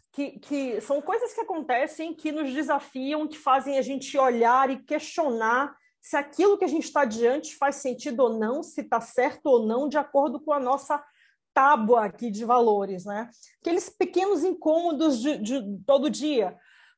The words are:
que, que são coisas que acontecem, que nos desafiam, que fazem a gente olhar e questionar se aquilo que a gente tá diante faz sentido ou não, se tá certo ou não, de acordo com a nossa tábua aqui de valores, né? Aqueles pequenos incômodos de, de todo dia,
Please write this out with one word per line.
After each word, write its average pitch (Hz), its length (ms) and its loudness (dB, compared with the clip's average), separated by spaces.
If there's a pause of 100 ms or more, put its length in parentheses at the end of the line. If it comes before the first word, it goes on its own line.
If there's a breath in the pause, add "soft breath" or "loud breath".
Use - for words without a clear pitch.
(120)
que, 277 280 -8
que 262 420 -4
são 277 180 -2
coisas 440 340 -4
que - 80 -8
acontecem, 320 760 -4
que 302 160 -6
nos 294 200 -4
desafiam, 285 760 -4
que 302 100 -12
fazem 269 400 0
a 262 60 2
gente 269 340 -8
olhar 254 540 4
e 269 120 -6
questionar 277 920 -2 (260 soft breath)
se - 140 -6
aquilo 311 420 2
que 392 80 0
a 320 40 2
gente 302 220 -4
tá 285 140 2
diante 240 500 0
faz 277 200 0
sentido 254 460 -4
ou 226 180 2
não, 240 240 -2
se - 180 -12
tá 233 200 -2
certo - 460 -2
ou 240 180 4
não, 247 240 0
de 294 80 -2
acordo 277 420 0
com 302 140 -2
a 285 60 0
nossa 277 440 -2 (500 soft breath)
tábua 240 520 6
aqui 220 260 -6
de 214 140 -6
valores, 208 580 4
né? 202 260 -8 (320 soft breath)
Aqueles 339 280 -2
pequenos 359 540 0
incômodos 320 760 0
de, 277 180 -2
de 202 480 -6
todo 277 240 4
dia, 226 480 -2 (400 soft breath)